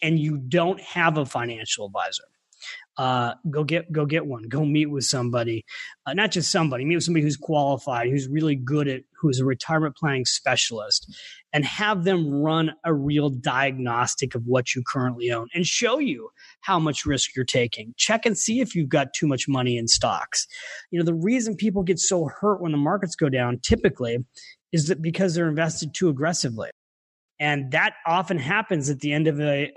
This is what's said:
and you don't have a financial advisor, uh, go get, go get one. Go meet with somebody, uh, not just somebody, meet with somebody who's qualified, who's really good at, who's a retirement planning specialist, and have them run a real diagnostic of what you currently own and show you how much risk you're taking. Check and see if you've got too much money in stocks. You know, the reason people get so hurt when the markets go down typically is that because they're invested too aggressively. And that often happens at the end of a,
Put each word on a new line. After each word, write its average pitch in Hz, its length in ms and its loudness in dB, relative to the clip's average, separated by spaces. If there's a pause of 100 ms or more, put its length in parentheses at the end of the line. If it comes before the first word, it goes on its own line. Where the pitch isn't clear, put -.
and 160 160 2
you 151 200 0
don't 170 420 0
have 165 380 2
a 147 80 0
financial 117 640 -6
advisor, 98 360 -4 (760)
uh, 127 360 0 (160)
go 147 160 0
get, 165 260 -2
go 151 140 0
get 151 200 0
one. 123 180 -8
Go 131 200 -2
meet 151 220 4
with 143 180 -4
somebody, 117 640 -2 (400)
uh, 135 80 -4
not 208 180 0
just 175 200 0
somebody, 139 340 0
meet 170 100 2
with 165 80 0
somebody 165 200 2
who's 156 120 0
qualified, 139 760 0
who's 135 200 -2
really 151 260 0
good 139 320 0
at, 127 140 -4 (180)
who's 131 200 2
a 131 60 2
retirement 151 520 0
planning 139 260 0
specialist, 113 880 -2 (380)
and 147 140 2
have 202 400 0
them 170 280 2
run 156 380 2 (140)
a 165 80 2
real 147 360 2
diagnostic 127 1080 0
of 117 100 -4
what 127 280 2
you 123 140 -4
currently 120 460 -2
own 117 200 -4
and 170 140 0
show 233 320 0
you 139 300 -4 (320)
how 185 180 2
much 156 260 0
risk 143 300 0
you're 131 80 0
taking. 120 540 -2
Check 226 280 2
and 220 120 0
see 233 240 0
if - 120 -4
you've 156 160 0
got 139 240 2
too - 140 0
much 139 220 0
money 127 280 2
in 117 120 -2
stocks. - 580 0 (440)
You 170 80 0
know, 170 60 2
the 170 80 4
reason 214 440 0
people 202 260 0
get 170 160 2
so 175 260 2
hurt 190 360 0
when 170 100 0
the 147 60 2
markets 165 400 0
go 156 100 4
down 127 320 0
typically 131 680 2 (460)
is 151 160 2
that 175 140 0
because 170 340 0
they're 170 140 2
invested 160 440 -2
too 185 140 2
aggressively. 139 640 -2 (680)
And 143 320 0
that 185 220 2 (140)
often 175 320 2
happens 156 500 0
at 139 120 -2
the 147 120 -2
end 156 140 2
of 143 120 2
a, 143 380 0